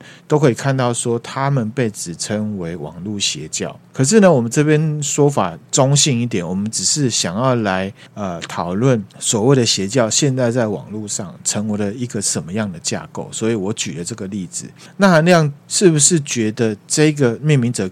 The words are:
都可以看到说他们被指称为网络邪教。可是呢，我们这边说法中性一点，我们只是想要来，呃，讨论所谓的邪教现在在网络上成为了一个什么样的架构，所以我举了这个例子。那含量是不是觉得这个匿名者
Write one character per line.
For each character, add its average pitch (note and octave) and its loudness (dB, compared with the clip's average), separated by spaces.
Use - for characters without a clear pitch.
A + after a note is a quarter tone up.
都 D3+ 2
可 C#3+ 6
以 A2+ 2
看 C3+ -2
到 B2 2
说 A#2 -2
他 C3+ -4
们 A#2 0
被 A#2 0
指 F2 -10
称 G#2+ -4
为 E2+ -6
网 D2+ -12
络 G#2 -6
邪 D#2 -6
教。 - -8
可 C3+ 0
是 G#3+ 4
呢， F#3+ 8
我 C3+ 4
们 A#2 -2
这 D3+ 0
边 D3+ 2
说 C#3+ 2
法 F#2 -2
中 C#3 4
性 D3 2
一 A#3+ 0
点， G3+ -2
我 F#2 -6
们 G#3 -2
只 G3+ -6
是 C#3+ 0
想 F2 -2
要 B2+ 2
来， G2 0
呃， F2+ -8
讨 F2 -6
论 A#2+ 2
所 G#2+ 0
谓 C#3 6
的 A#2+ 4
邪 G2 -2
教 A2+ 0
现 C3+ 0
在 B2 0
在 A#2+ 0
网 G#2 -6
络 G#2+ -10
上 F#2 -10
成 G#2+ -4
为 G#2 -2
了 G2+ -2
一 B2 -6
个 A2+ -6
什 F#2 -4
么 D#2+ -12
样 G#2 -4
的 E2 -10
架 - -8
构， - -10
所 A2 -4
以 A#2 0
我 G2 -4
举 - -6
了 F3 -8
这 - -8
个 G2+ -10
例 G2 -8
子。 - -12
那 G3 6
含 D#3+ 6
量 E3 6
是 G3 6
不 D#3 2
是 D#3 4
觉 A2+ -2
得 A2 0
这 D3+ 4
个 B2 2
匿 D3+ 4
名 A#2+ 2
者 G2 -2